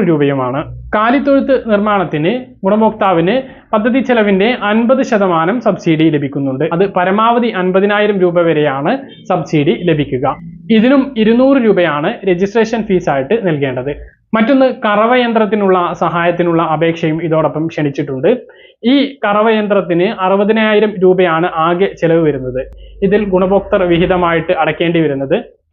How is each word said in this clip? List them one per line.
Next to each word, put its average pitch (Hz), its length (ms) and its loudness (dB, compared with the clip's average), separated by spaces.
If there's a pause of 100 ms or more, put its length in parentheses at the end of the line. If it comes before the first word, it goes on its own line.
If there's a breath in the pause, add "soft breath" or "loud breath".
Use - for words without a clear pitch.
രൂപയുമാണ്. 139 500 0 (360)
കാലിത്തൊഴുത്ത് 233 760 0
നിർമ്മാണത്തിന് 196 600 0 (340)
ഗുണഭോക്താവിന് 202 720 2 (380 loud breath)
പദ്ധതി 220 260 0
ചെലവിന്റെ 208 500 2 (200)
അൻപത് 233 320 2
ശതമാനം 196 600 0
സബ്സിഡി 165 540 0
ലഭിക്കുന്നുണ്ട്. 139 500 -4 (100)
അത് 190 180 -2
പരമാവധി 220 540 0
അൻപതിനായിരം 202 760 0
രൂപ 175 180 2
വരെയാണ് 151 560 0 (320 loud breath)
സബ്സിഡി 165 460 0 (140)
ലഭിക്കുക. 139 460 -2 (420)
ഇതിനും 262 400 2
ഇരുന്നൂറ് 240 400 4
രൂപയാണ് 175 560 0 (180)
രജിസ്ട്രേഷൻ 220 580 0
ഫീസായിട്ട് 175 580 0
നൽകേണ്ടത്. 139 460 -2 (420 loud breath)
മറ്റൊന്ന്, 262 300 2 (200)
കറവയന്ത്രത്തിനുള്ള 214 1160 2
സഹായത്തിനുള്ള 170 600 0 (120)
അപേക്ഷയും 165 500 -2
ഇതോടൊപ്പം 156 440 0
ക്ഷണിച്ചിട്ടുണ്ട്. 143 640 -2 (540 loud breath)
ഈ 254 400 0
കറവയന്ത്രത്തിന് 202 840 0 (180)
അറുപതിനായിരം 214 640 2 (120)
രൂപയാണ് 180 520 2
ആകെ 175 320 0 (140)
ചെലവ് 165 260 2
വരുന്നത്. 127 340 -4 (440 soft breath)
ഇതിൽ 208 280 0
ഗുണഭോക്തൃ 190 500 0
വിഹിതമായിട്ട് 175 800 0
അടയ്ക്കേണ്ടി 165 440 0
വരുന്നത് 139 300 -2 (360)